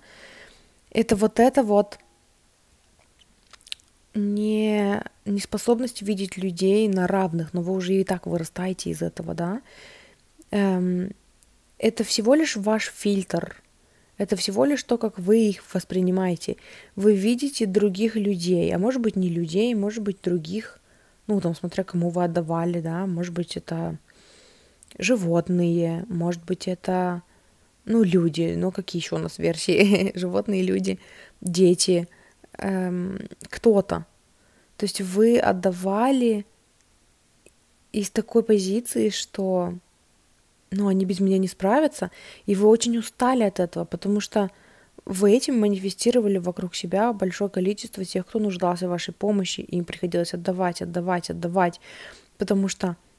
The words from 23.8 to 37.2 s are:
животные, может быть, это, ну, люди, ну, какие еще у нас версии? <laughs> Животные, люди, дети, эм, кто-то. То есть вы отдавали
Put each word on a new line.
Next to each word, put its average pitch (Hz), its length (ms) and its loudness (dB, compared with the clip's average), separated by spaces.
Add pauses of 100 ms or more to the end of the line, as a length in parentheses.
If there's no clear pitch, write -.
животные, 170 1120 0
может 170 340 -4
быть, 175 240 -6
это, 180 560 -2 (640)
ну, 226 180 4
люди, 170 540 2
ну, 180 140 -2
какие 180 300 -6
еще - 140 -6
у 160 40 -2
нас 165 200 -8
версии? 185 720 4
<laughs> - 40 -8
Животные, 185 460 -2
люди, 190 380 -2 (400)
дети, 175 680 4 (500)
эм, 185 600 -4 (300)
кто-то. 196 560 2 (720)
То - 80 -4
есть 196 160 -4
вы 214 380 4
отдавали 208 1040 0 (1500)